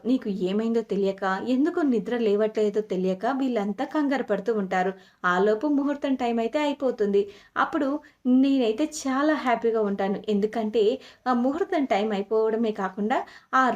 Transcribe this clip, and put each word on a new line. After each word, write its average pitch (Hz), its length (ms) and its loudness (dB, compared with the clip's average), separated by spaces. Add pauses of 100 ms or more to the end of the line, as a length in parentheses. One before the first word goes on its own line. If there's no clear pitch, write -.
నీకు 247 240 0 (140)
ఏమైందో 220 400 0
తెలియక, 196 400 -2 (260)
ఎందుకు 320 380 2
నిద్ర 226 320 0
లేవట్లేదో 214 680 0
తెలియక 185 420 -2 (100)
వీళ్ళంతా 240 500 -2
కంగారు 277 400 -2
పడుతూ 196 280 -2
ఉంటారు. 185 380 0 (320)
ఆలోపు 208 440 2
ముహూర్తం 285 460 0
టైమ్ 233 260 -2
అయితే 226 200 -2
అయిపోతుంది. 247 600 0 (340)
అప్పుడు 269 340 0 (440)
నేనైతే 262 600 2
చాలా 277 440 0
హ్యాపీగా 226 440 0
ఉంటాను. 196 360 -2 (100)
ఎందుకంటే 214 560 0 (360)
ఆ 247 160 0
ముహూర్తం 294 500 0
టైమ్ 214 260 0
అయిపోవడమే 220 640 0
కాకుండా 208 440 -2 (360)
ఆ 262 100 4 (120)